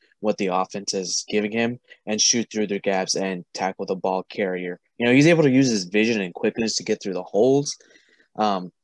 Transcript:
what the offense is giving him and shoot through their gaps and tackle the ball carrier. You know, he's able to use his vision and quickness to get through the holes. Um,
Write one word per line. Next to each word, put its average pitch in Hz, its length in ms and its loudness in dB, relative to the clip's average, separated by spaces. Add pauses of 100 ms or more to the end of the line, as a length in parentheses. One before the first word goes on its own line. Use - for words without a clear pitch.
(200)
what 107 180 -2
the 98 100 -2
offense 92 460 -4
is 90 340 -4
giving 104 240 -2
him 117 260 -2 (280)
and 107 140 -2
shoot 117 300 2
through 107 180 -2
their 101 100 -2
gaps 95 380 -2
and 90 280 -4 (100)
tackle 95 320 -4
the 95 100 -2
ball 92 340 -4
carrier. 90 500 -6 (180)
You 120 80 0
know, 120 60 6
he's 143 140 8
able 165 160 6
to 139 80 6
use 131 180 6
his 104 160 0
vision 107 360 0
and 90 120 -6
quickness 110 440 -2
to 90 80 -6
get 107 180 -4
through 98 120 -6
the 90 80 -6
holes. 135 540 2 (600)
Um, 95 360 -2 (120)